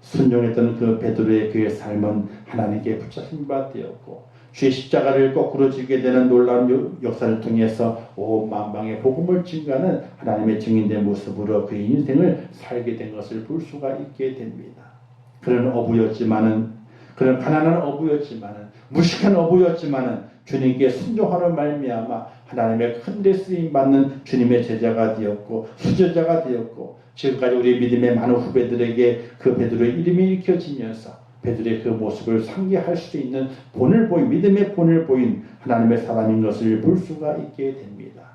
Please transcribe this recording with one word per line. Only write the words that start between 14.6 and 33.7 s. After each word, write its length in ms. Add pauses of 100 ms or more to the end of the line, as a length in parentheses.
그는 320
어부였지만은, 1000 (440)
그는 240
가난한 440
어부였지만은, 840 (200)
무식한 460
어부였지만은 960 (140)
주님께 440
순종하는 680
말미암아 720 (200)
하나님의 540
큰 200
데 120
쓰임 380
받는 520
주님의 400
제자가 520
되었고, 640
수제자가 680
되었고, 560 (140)
지금까지 420
우리 240
믿음의 360
많은 200
후배들에게 840 (160)
그 180
베드로의 440
이름이 340
읽혀지면서 800 (300)
베드로의 420
그 60
모습을 520
상기할 540
수 220
있는 320 (240)